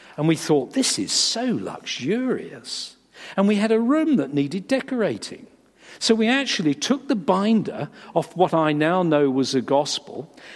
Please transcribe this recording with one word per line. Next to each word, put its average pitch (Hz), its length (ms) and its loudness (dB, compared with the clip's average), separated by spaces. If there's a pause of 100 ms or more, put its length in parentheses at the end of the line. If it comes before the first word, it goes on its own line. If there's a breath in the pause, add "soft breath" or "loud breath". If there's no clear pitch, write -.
(180 loud breath)
and 151 100 0
we 165 80 4
thought, 143 380 0
'This - 260 0
is 90 140 -4
so 233 480 0
luxurious.' 151 1300 -6 (460 loud breath)
And 196 100 4
we 208 80 4
had 214 160 2
a 220 80 4
room 294 380 2
that 139 160 -2
needed 143 340 -2
decorating. 226 800 -4 (500 loud breath)
So - 160 4
we 220 140 2
actually 226 480 0
took - 320 -2
the 277 80 2
binder 190 760 0 (240 loud breath)
off - 220 -2
what 175 180 2
I 160 180 2
now 156 300 2
know 147 300 4
was 131 240 0
a 131 60 2
gospel, 139 680 -4 (240 loud breath)